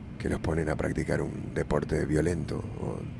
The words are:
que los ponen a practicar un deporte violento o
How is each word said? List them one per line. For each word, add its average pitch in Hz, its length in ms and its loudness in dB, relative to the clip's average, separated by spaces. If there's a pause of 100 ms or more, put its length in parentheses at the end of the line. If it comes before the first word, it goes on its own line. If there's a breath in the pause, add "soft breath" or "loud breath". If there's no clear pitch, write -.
(180)
que - 100 -2
los 80 100 2
ponen 80 300 2
a 76 80 0
practicar 76 460 0
un 73 320 -4
deporte 76 500 2
violento 76 540 2
o - 400 -4 (200)